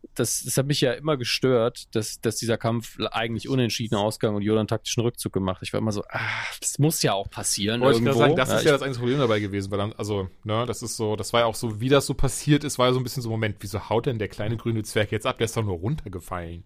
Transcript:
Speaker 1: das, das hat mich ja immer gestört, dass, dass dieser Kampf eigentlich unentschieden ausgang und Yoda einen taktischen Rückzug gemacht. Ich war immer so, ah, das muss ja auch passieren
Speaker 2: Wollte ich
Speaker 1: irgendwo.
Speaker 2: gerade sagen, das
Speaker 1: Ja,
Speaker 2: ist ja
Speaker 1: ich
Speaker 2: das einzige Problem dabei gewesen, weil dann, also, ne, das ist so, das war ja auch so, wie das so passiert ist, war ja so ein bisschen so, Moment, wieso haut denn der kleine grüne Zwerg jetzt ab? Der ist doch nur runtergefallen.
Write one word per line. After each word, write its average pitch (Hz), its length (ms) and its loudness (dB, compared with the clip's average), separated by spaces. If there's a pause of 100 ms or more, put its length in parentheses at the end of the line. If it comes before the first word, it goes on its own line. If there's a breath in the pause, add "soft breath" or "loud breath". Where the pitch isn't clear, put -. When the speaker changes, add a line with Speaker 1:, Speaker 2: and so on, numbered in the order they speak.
(140)
Speaker 1:
das, - 300 -2
das 131 120 -4
hat 139 100 2
mich 143 140 0
ja 123 120 4
immer 147 260 -2
gestört, 123 760 0
dass, - 280 -4
dass 113 140 0
dieser 113 200 0
Kampf 117 420 -2 (120)
eigentlich 113 400 -4
unentschieden 117 460 0
ausgang 107 380 0
und 104 80 -2
Yoda 107 180 4
einen 104 80 0
taktischen - 340 -2
Rückzug 113 300 -4
gemacht. 95 300 -2
Ich - 120 -10
war 104 60 -2
immer 110 120 0
so, 101 160 -4
ah, - 120 -6 (400 loud breath)
das - 180 -4
muss 151 240 2
ja 123 100 2
auch 98 160 -4
passieren 107 540 -2
Speaker 2:
Wollte 127 160 6
ich 117 80 2
Speaker 1:
irgendwo. 135 140 4
Speaker 2:
gerade 147 140 6
sagen, - 20 0
das 127 140 2
Speaker 1:
Ja, 107 80 4
Speaker 2:
ist 117 60 2
ja 160 60 6
Speaker 1:
ich 143 80 6
Speaker 2:
das - 40 -6
einzige 131 180 -4
Problem 123 180 2
dabei 110 220 4
gewesen, 98 300 -2
weil 101 80 -2
dann, 101 160 -2
also, 101 340 -4 (160)
ne, 110 220 0
das 113 160 -6
ist 113 140 -8
so, 107 200 -2
das 101 180 -6
war 117 60 6
ja 117 60 6
auch 110 80 0
so, 107 280 -4
wie 131 80 2
das 139 160 6
so 135 80 -2
passiert 147 500 4
ist, 139 140 -4
war 127 80 4
ja 127 80 6
so 131 60 2
ein - 20 -2
bisschen 123 200 -6
so, 110 60 -6
Moment, 110 320 -2
wieso 101 300 -6
haut 110 160 0
denn 120 120 -2
der 101 100 -2
kleine 107 280 -4
grüne 113 280 -2
Zwerg 104 280 0
jetzt 110 140 -2
ab? 127 120 -2
Der 117 80 2
ist - 100 -4
doch 113 80 0
nur 98 140 -2
runtergefallen. 87 880 -8